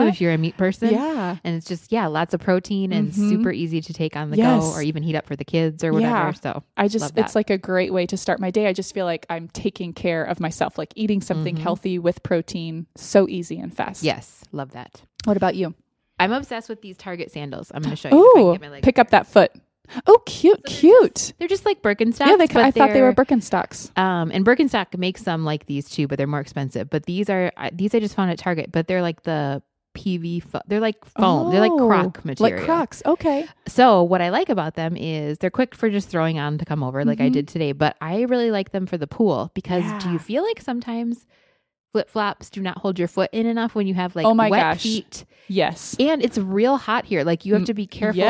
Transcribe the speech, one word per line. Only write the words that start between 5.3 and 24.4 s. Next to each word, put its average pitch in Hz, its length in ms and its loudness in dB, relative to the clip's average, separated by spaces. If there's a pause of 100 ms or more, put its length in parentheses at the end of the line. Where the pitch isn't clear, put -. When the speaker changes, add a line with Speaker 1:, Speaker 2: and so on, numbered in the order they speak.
Speaker 2:
the 139 80 -8
kids 160 400 -2
or 160 80 0
whatever. 233 240 2
Speaker 1:
Yeah. 165 160 0
Speaker 2:
So - 320 -10 (120)
Speaker 1:
I 202 120 2
just, 214 140 -2
Speaker 2:
love 147 100 -4 (120)
Speaker 1:
it's - 100 -8
Speaker 2:
that. 220 40 0
Speaker 1:
like 214 120 0
a 190 80 0
great 185 340 -2
way 180 140 0
to 190 100 -6
start - 240 -4
my 185 100 -4
day. 214 160 2
I 190 60 2
just 185 200 -8
feel 190 140 -4
like 165 240 -4
I'm 165 200 -8
taking 180 420 -8
care 165 320 -2
of - 160 -6
myself, - 380 -4
like, 151 180 -10
eating 208 240 -2
something 170 340 -4
Speaker 2:
Mm-hmm. 156 80 -6
Speaker 1:
healthy 180 380 -4
with 175 240 -2
protein. 165 600 -6 (100)
So - 320 2
easy 175 320 -8
and - 120 -12
fast. - 300 -8
Speaker 2:
Yes. - 480 -6
Love 139 220 -10
that. - 300 -20 (240)
Speaker 1:
What 208 100 2
about 185 180 0
you? 175 200 -6 (440)
Speaker 2:
I'm 190 140 2
obsessed 247 360 -8
with 214 140 -14
these 185 140 -20
Target 175 340 -12
sandals. - 420 -12
I'm 151 100 -10
gonna - 120 -6
show 139 140 -8
you 277 80 6
if 415 140 10
I - 100 10
can - 80 8
Speaker 1:
Ooh, 175 60 6
Speaker 2:
get 190 80 -6
my 147 60 -18
leg 139 140 -20
Speaker 1:
pick 254 160 4
up 233 120 4
that 190 180 4
foot. - 240 6 (540)
Oh, 440 200 10
cute, - 300 4 (120)
Speaker 2:
So - 20 -10
they're - 100 -10
Speaker 1:
cute. 415 340 8
Speaker 2:
just, - 240 -8
they're 339 100 -4
just, 381 160 -2
like, 403 160 0
Birkenstocks, 226 460 0
Speaker 1:
Yeah, 381 100 8
they 339 100 6
ca-, - 140 0
Speaker 2:
but - 60 8
Speaker 1:
I 277 60 4
thought 226 200 6
they 269 80 6
were 254 140 6
Speaker 2:
they're, 262 100 4
Speaker 1:
Birkenstocks. - 760 -2
Speaker 2:
um, 180 360 0
and 190 100 0